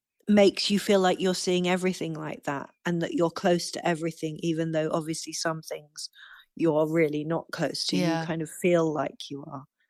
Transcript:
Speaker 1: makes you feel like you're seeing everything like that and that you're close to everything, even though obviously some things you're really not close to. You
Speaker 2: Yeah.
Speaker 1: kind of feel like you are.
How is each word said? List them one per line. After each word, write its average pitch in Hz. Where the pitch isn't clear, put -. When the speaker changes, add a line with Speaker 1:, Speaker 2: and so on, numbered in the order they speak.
Speaker 1:
makes 208
you 202
feel 196
like 185
you're 185
seeing 180
everything 180
like 156
that 143
and 175
that -
you're 170
close 175
to -
everything, 160
even 165
though 156
obviously 160
some 160
things -
you're 156
really 151
not 160
close -
to. 180
You 180
Speaker 2:
Yeah. 165
Speaker 1:
kind 165
of 151
feel 170
like -
you 139
are. 139